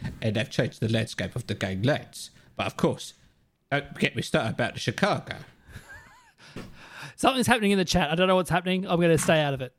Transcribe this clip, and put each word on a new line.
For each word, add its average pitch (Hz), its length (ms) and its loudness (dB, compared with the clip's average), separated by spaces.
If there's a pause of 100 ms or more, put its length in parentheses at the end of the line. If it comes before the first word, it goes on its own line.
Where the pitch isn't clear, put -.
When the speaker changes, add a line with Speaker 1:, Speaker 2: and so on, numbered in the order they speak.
(220)
Speaker 1:
and 107 140 0
they've 110 160 -2
changed - 300 -2
the 110 80 0
landscape 110 460 -2
of 123 120 -8
the 107 80 -2
ganglands. 101 760 -2 (260)
But 98 120 -2
of - 100 -8
course, - 360 -2 (580)
don't 143 280 -4
get - 160 0
me - 80 -4
started 120 320 0
about 117 180 -2
the 123 60 -10
Chicago. - 560 -2 (1800)
Speaker 2:
Something's 254 320 2
happening 220 240 4
in 202 60 4
the 185 80 2
chat. 160 240 2
I 160 60 0
don't 185 120 4
know 190 80 6
what's 185 140 2
happening. 185 380 0
I'm 175 120 2
gonna 170 180 6
stay 160 220 4
out 143 140 0
of 135 80 -6
it. 123 180 -10